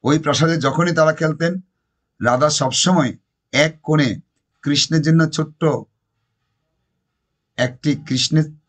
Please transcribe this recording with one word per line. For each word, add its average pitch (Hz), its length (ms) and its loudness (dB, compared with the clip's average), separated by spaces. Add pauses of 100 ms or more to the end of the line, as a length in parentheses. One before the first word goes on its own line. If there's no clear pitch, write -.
ওই 147 160 2
প্রাসাদে 151 380 0
যখনই 143 360 0
তারা 156 200 2
খেলতেন, 165 460 -2 (640)
রাধা 127 280 2
সবসময় 139 680 0 (340)
এক 156 320 0
কোণে 147 360 0 (420)
কৃষ্ণের 143 400 0
জন্য 160 280 2
ছোট্ট 156 360 -6 (1900)
একটি 127 380 -2
কৃষ্ণের 151 480 0 (260)